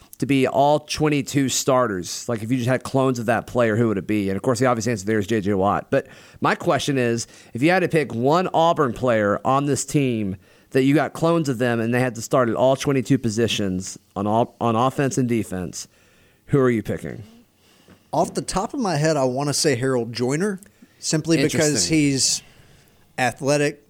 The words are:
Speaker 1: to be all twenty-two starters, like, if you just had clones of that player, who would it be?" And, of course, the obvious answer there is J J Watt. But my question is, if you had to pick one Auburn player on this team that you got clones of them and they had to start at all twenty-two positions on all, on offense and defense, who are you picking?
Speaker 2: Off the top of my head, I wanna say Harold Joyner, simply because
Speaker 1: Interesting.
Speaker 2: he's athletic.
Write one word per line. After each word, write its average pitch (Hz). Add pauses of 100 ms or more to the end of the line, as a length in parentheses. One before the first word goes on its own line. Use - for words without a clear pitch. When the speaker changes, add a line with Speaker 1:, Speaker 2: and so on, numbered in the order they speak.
(180)
Speaker 1:
to -
be 131
all 143
twenty-two 143
starters, 113
like, 117
if 113
you 127
just 120
had 127
clones 131
of 113
that 113
player, 117
who 117
would 104
it 85
be?" 104
And, 98
of -
course, 123
the 131
obvious 117
answer 104
there 110
is 95
J 113
J 101
Watt. 95
But 139 (320)
my 160
question 147
is, 117 (260)
if 120
you 156
had 180
to 160
pick 135
one 147
Auburn 160
player 110
on 139
this 139
team 110 (340)
that 131
you 139
got 139
clones 165
of 123
them 120
and 113
they 123
had 127
to 117
start 127
at 107
all 131
twenty-two 139
positions 104 (160)
on 101
all, 113
on 117
offense 131
and 131
defense, 98 (600)
who 147
are 127
you 113
picking? 82 (880)
Speaker 2:
Off 160
the -
top 190
of 294
my 190
head, 151
I 135
wanna 135
say 143
Harold 120
Joyner, 151 (360)
simply 160
because 139
Speaker 1:
Interesting. 147
Speaker 2:
he's 139 (800)
athletic. 143